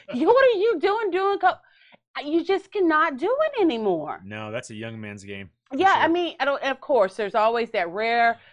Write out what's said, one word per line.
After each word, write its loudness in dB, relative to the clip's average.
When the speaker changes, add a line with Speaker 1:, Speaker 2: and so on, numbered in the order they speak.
Speaker 1:
You, 2
what 4
are 4
you 2
doing, 0
doing -2
co-, 2
you -2
just -4
cannot 2
do 0
it 0
anymore. 0
Speaker 2:
No, -10
that's -8
a -12
young -10
man's -12
game, -12
for -8
Speaker 1:
Yeah, 4
I 2
Speaker 2:
sure. 2
Speaker 1:
mean, -2
I 0
don't, -2
and -2
of -8
course, 2
there's -4
always 2
that -2
rare 2